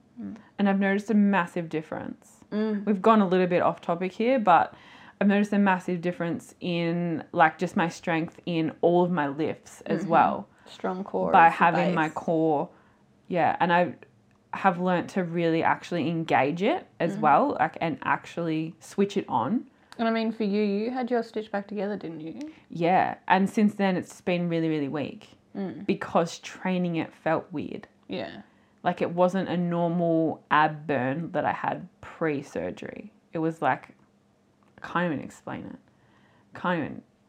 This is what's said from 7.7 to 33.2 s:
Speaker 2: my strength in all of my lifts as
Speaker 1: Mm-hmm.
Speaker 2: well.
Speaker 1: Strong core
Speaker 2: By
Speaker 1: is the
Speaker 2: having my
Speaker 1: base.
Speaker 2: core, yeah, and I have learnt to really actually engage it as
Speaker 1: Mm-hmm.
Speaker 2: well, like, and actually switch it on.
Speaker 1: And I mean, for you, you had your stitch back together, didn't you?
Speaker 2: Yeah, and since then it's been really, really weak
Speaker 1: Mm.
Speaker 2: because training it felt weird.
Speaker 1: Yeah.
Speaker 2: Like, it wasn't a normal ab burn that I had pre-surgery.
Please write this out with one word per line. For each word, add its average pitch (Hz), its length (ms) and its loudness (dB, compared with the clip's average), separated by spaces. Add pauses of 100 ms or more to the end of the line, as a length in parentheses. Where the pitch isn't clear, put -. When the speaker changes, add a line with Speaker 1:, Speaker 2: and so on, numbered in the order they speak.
Speaker 2:
my 170 140 2
strength 165 580 -4
in 165 240 -2 (100)
all 175 220 4
of 175 80 0
my 151 160 0
lifts - 540 -6
as 185 200 -4
Speaker 1:
Mm-hmm. 180 80 -8
Speaker 2:
well. 107 380 2 (180)
Speaker 1:
Strong 185 380 -8
core 185 280 -2
Speaker 2:
By 170 160 10
Speaker 1:
is 175 60 6
the - 40 -8
Speaker 2:
having 175 360 4
my 160 140 0
Speaker 1:
base. 160 80 -6
Speaker 2:
core, 160 540 0 (580)
yeah, 165 320 2
and 170 120 2
I 175 220 4 (600)
have 185 260 0
learnt 180 300 0
to 196 120 -2
really 165 400 0
actually 156 480 -2
engage 160 540 0
it 294 240 -2 (140)
as 175 120 -2
Speaker 1:
Mm-hmm. 202 80 -6
Speaker 2:
well, 156 380 4
like, - 220 -2
and 165 220 -4
actually 165 760 -4
switch - 380 -2
it 185 100 -4
on. 143 380 -2 (320)
Speaker 1:
And 226 100 -2
I 226 40 0
mean, 226 200 -2
for 220 140 -4
you, 202 160 0
you 208 300 -2
had 247 200 -4
your 233 120 0
stitch 220 280 -10
back 202 160 -6
together, 202 300 -6
didn't 165 240 -12
you? 160 180 -12 (300)
Speaker 2:
Yeah, 165 460 2 (120)
and 190 220 4
since 208 260 2
then 190 220 0
it's - 240 -10
been 175 260 -2
really, 165 220 0
really 151 180 -2
weak 147 400 -8 (300)
Speaker 1:
Mm. 190 280 -8
Speaker 2:
because - 540 0
training 180 580 -2
it - 160 -4
felt - 380 -2
weird. - 360 -8 (200)
Speaker 1:
Yeah. - 360 -10 (400)
Speaker 2:
Like, 180 180 -2
it 165 100 -2
wasn't 180 380 2
a 170 80 -2
normal 170 840 0 (100)
ab 151 360 2
burn 139 460 -2
that 147 120 -2
I - 80 0
had - 340 0 (140)
pre-surgery. - 1080 -6 (220)